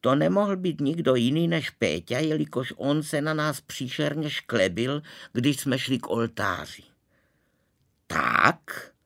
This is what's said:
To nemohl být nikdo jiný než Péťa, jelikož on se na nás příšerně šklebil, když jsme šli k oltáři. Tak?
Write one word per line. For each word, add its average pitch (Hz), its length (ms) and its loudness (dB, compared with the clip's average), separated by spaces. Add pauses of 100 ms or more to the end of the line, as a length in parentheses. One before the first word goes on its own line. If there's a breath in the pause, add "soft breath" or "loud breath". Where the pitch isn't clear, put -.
To 131 140 2
nemohl 190 420 2
být 180 240 -2
nikdo 143 340 2
jiný 135 340 4
než 165 220 -2
Péťa, 90 480 0
jelikož 151 580 -2
on 147 260 0
se 151 180 -2
na 156 140 -2
nás 151 260 -2
příšerně 147 680 -4
šklebil, 117 720 0 (300 loud breath)
když 143 280 2
jsme 131 180 0
šli 127 200 0
k - 120 -8
oltáři. 101 720 -2 (1200)
Tak? - 840 0 (140)